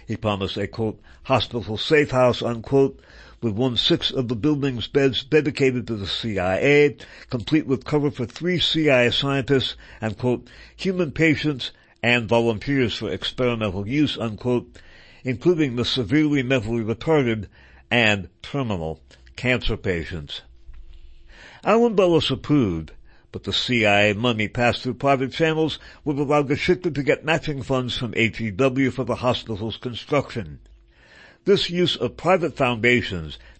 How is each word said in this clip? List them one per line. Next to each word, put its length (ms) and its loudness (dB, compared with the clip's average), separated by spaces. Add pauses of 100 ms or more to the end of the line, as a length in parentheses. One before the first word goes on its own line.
He 120 -6
promised 400 -2
a, 100 -4
quote, 320 -6 (240)
"hospital 540 -2
safe 340 2
house," 300 4
unquote, 580 0 (420)
with 120 -2
one-sixth 600 0
of 160 -2
the 60 -2
building's 520 -2
beds 360 2
dedicated 640 2
to 80 -4
the 120 -6
C 320 -4
I 180 0
A, 400 4 (320)
complete 360 0
with 200 -2
cover 240 0
for 160 -6
three 340 -2
C 300 0
I 140 6
A 80 2
scientists 640 0 (260)
and, 160 -4
quote, 320 -2 (260)
"human 360 -2
patients 600 0 (300)
and 260 2
volunteers 680 0
for 140 -6
experimental 800 -4
use," 300 0
unquote, 600 -4 (460)
"including 520 0
the 100 -2
severely 580 0
mentally 400 -2
retarded 640 0 (440)
and 380 2 (120)
terminal 600 -6 (340)
cancer 420 0
patients." 640 -6 (1200)
Alan 300 4
Dulles 360 4
approved, 640 0 (400)
but 100 -12
the 80 -4
C 340 0
I 180 6
A 120 4
money 320 0
passed 360 -2
through 100 -4
private 400 0
channels 460 0 (260)
would 120 -2
allow 260 2
Geschichter 520 0
to 80 -2
get 220 0
matching 360 -2
funds 360 -2
from 180 -6
H 240 0
E 120 -4
W 380 2
for 140 -4
the 120 -4
hospital's 600 -4
construction. 840 -6 (880)
This 240 4
use 280 0
of 180 -4
private 400 0
foundations 800 0 (220)